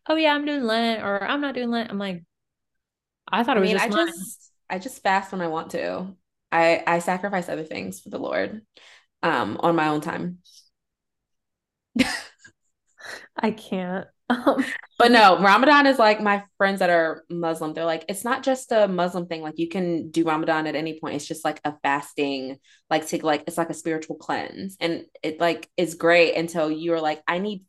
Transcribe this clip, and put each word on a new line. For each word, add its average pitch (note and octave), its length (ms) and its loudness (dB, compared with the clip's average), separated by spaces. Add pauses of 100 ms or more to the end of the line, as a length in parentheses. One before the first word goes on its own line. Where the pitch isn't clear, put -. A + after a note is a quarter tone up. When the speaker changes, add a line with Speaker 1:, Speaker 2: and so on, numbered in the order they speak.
Speaker 1:
"Oh, D#4 80 2
yeah, D#4 180 4
I'm D4 120 -2
doing D4 180 -2
Lent," A3+ 400 0
or, G3+ 180 -2
"I'm C#4+ 200 -2
not C#4 140 -4
doing B3 160 -4
Lent." A#3 180 -4
I'm G3+ 80 -6
like, F#3+ 260 -8 (1080)
"I G#3 120 2
thought B3 140 2
it - 20 4
Speaker 2:
I - 20 6
Speaker 1:
was F#3+ 80 4
Speaker 2:
mean, F#3+ 80 2
Speaker 1:
just G3+ 80 0
Speaker 2:
I A#3 40 0
Speaker 1:
mine." G#3 180 2
Speaker 2:
just, - 440 -14 (180)
I F#3+ 100 -6
just - 240 -12
fast G3 280 0
when F#3+ 100 -6
I E3+ 60 -2
want E3 240 -6
to. F#3 440 -6 (360)
I, E3 360 4
I E3+ 120 2
sacrifice F#3+ 480 -4
other D#3 160 -6
things F3 360 -10
for - 100 -20
the - 80 -8
Lord, G3+ 480 -4 (560)
um, B2 400 -2
on E3 140 2
my D#3 140 2
own D3+ 120 -2
time. F3 380 -6 (1600)
<laughs> B3 40 2 (1400)
Speaker 1:
I A3 160 0
can't. F#3 600 -8
<laughs> - 60 -20 (140)
Um, C4 320 2 (360)
Speaker 2:
But A#3+ 120 8
no, G3 300 10
Ramadan C4 460 8
is, C4+ 100 4
like, G#3+ 240 6
my G3+ 220 0 (140)
friends G3 220 0
that F3+ 120 2
are D#3+ 400 2
Muslim, E3 420 -4
they're D#3 100 -6
like, E3 260 -4
"It's G3 140 -8
not B3+ 200 -2
just C4 280 -2
a G#3+ 160 4
Muslim F3+ 380 -2
thing. E3 160 -8
Like, D#3 160 -10
you E3 100 -2
can E3+ 440 -2
do E3 120 0
Ramadan D#3 440 0
at D3+ 80 -4
any D#3+ 240 -6
point. D3+ 160 -8
It's D3 120 -8
just, D#3 160 -10
like, D#3 200 -4
a D3 180 -4
fasting, C#3 800 -4 (320)
like, D#3 160 0
to, E3+ 180 -4
like, D3 220 0
it's E3+ 100 -8
like E3 140 -2
a - 20 -8
spiritual D#3+ 440 -6
cleanse." - 600 -8
And E3+ 260 -4 (180)
it, D#3 160 -6
like, E3 280 -2 (100)
is E3 180 -2
great E3+ 400 4
until E3 340 -2
you're E3 320 -2
like, D3+ 260 -2
"I F3 120 0
need G3+ 300 -6